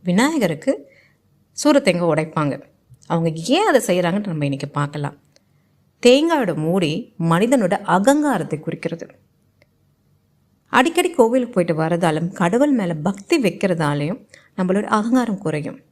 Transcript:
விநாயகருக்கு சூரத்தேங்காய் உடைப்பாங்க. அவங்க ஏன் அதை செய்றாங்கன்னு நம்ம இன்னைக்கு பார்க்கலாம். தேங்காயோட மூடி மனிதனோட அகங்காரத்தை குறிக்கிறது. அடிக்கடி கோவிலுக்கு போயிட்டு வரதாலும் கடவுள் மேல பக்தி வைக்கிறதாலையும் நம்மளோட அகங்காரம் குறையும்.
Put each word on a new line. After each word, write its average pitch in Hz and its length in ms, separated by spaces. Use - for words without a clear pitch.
விநாயகருக்கு 214 680
சூரத்தேங்காய் 196 520
உடைப்பாங்க. 156 440
அவங்க 165 240
ஏன் 370 200
அதை 285 120
செய்றாங்கன்னு 185 520
நம்ம 147 140
இன்னைக்கு 139 220
பார்க்கலாம். 147 480
தேங்காயோட 269 520
மூடி 160 380
மனிதனோட 185 540
அகங்காரத்தை 208 760
குறிக்கிறது. 165 480
அடிக்கடி 339 380
கோவிலுக்கு 240 440
போயிட்டு 170 200
வரதாலும் 165 580
கடவுள் 240 420
மேல 185 260
பக்தி 196 380
வைக்கிறதாலையும் 165 840
நம்மளோட 196 360
அகங்காரம் 226 500
குறையும். 156 360